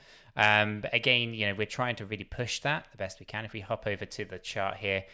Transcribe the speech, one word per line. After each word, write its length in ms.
Um, 440
but 120
again, 380
you 140
know, 80
we're 120
trying 300
to 80
really 200
push 360
that 300
the 80
best 220
we 60
can. 200
If 80
we 60
hop 260
over 180
to 200
the 140
chart 380
here, 380